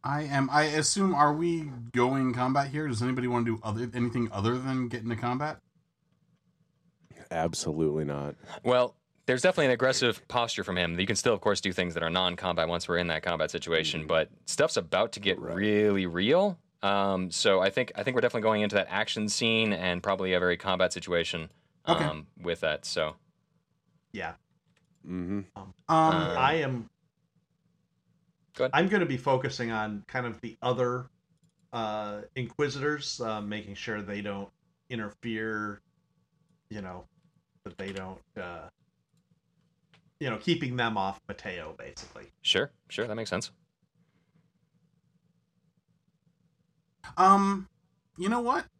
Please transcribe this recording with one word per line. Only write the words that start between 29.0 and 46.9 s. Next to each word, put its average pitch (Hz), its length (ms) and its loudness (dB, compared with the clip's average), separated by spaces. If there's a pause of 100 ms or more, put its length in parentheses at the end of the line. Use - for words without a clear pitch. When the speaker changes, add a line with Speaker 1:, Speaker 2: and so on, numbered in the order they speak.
Speaker 4:
be 131 120 -2
focusing 127 540 0
on 107 360 -4
kind 123 180 -4
of 113 140 -8
the - 220 -12
other, 123 480 0 (640)
uh, 107 480 -4 (160)
Inquisitors, 139 840 -4
uh, 110 220 -4
making 101 340 -8
sure 107 260 -6
they 101 200 -6
don't 98 280 -6 (400)
interfere, 110 920 -6 (880)
you 107 120 -10
know, 90 220 -12 (640)
that 92 120 -16
they 98 140 -8
don't, 92 300 -10 (200)
uh, 85 280 -12 (1500)
you 135 80 -2
know, 110 80 -2
keeping 131 400 0
them 113 200 0
off 98 300 -2
Mateo, 90 500 -10
basically. - 540 -16 (120)
Speaker 3:
Sure, 127 280 2 (160)
sure, 117 200 -4
that 107 80 -4
makes 113 140 -6
sense. 92 220 -2 (3750)